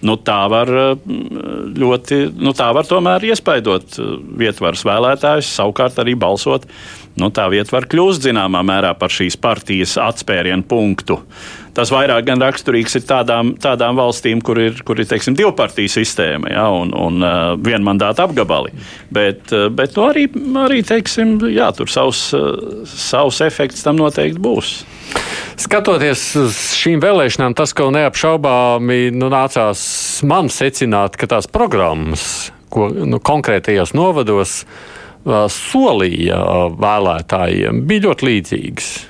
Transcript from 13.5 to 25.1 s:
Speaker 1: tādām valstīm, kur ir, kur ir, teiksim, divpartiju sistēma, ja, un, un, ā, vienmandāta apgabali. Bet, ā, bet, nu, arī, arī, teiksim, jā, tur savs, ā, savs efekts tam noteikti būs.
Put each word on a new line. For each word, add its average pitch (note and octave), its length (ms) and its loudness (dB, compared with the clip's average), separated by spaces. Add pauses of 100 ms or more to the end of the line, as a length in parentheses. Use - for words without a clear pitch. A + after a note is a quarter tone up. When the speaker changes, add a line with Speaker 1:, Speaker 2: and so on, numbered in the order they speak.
Speaker 1:
tādām B2 340 0
valstīm, A#2+ 480 0
kur A#2 160 0
ir, A2+ 240 0
kur A2 160 -2
ir, G#2+ 80 0
teiksim, B2 320 0
divpartiju A2 540 0
sistēma, D#2+ 580 -2
ja, G#2 160 0
un, F2+ 240 0
un, F2 320 0
ā, F2 100 2 (300)
vienmandāta G#2 640 2
apgabali. F2+ 460 0 (340)
Bet, G2+ 480 -2
ā, G#2 160 2
bet, C3 240 -2
nu, G#3+ 140 4
arī, D4 160 2 (340)
arī, C4 240 2
teiksim, A3 540 0 (100)
jā, A3 300 2
tur - 140 -4
savs, C3 340 0 (100)
ā, C#3+ 60 2 (500)
savs - 560 0
efekts - 380 -2
tam D3+ 160 2
noteikti D#3 420 0
būs. A#3 300 0 (880)